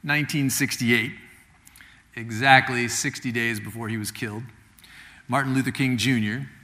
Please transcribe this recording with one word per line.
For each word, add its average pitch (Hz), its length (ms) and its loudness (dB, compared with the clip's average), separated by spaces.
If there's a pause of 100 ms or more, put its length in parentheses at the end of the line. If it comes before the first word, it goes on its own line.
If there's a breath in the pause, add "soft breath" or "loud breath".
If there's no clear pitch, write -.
nineteen 143 480 0
sixty-eight, 117 600 0 (1040 loud breath)
exactly 120 720 4
sixty - 420 -4
days 117 300 -2
before 110 280 -10
he 110 100 -4
was 104 120 -6
killed, 110 320 -8 (840 loud breath)
Martin 135 260 0
Luther 127 160 2
King 127 260 0
Junior 117 540 0 (140)